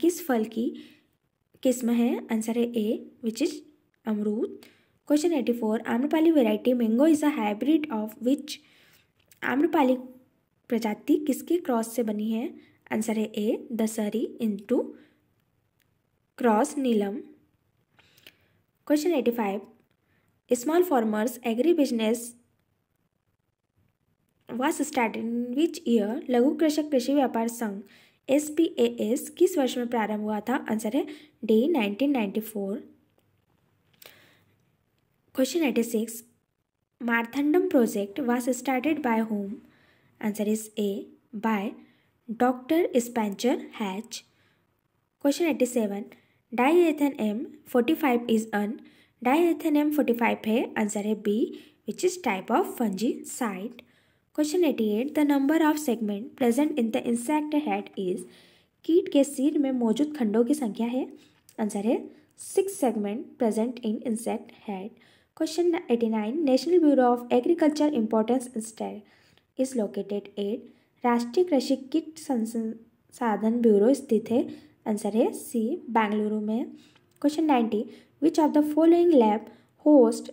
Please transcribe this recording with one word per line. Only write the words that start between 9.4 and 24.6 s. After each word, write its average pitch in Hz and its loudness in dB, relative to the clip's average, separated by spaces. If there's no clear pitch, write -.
आम्रपाली 269 2
प्रजाति 220 0
किसके 330 -2
क्रॉस 226 -2
से 247 0
बनी 214 -4
है? 233 -4
आंसर 220 -2
है 214 -2
ए, 214 -4
दशहरी 220 -2
into 226 -2
क्रॉस 240 2
नीलम। 226 0
Question 302 2
एटी 240 2
फ़ाइव, 214 -4
small 311 2
farmers 220 0
agribusiness 240 2
was 262 -2